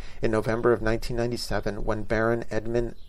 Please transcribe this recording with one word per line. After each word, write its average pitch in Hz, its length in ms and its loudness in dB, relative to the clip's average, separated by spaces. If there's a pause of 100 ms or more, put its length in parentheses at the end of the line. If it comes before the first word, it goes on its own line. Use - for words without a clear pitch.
(220)
In 117 80 2
November 110 420 2
of 104 120 4
nineteen 113 340 0
ninety-seven, 113 680 -2
when 107 200 0
Baron 113 480 2
Edmund 113 420 0 (160)